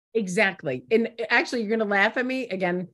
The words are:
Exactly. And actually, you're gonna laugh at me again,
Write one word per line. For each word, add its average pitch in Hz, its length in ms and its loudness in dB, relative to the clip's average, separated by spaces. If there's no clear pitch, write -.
Exactly. 180 760 -2
And 226 200 2
actually, 247 340 0
you're 214 140 0
gonna 214 140 0
laugh 202 260 2
at 254 80 0
me 262 240 -4
again, 180 460 -2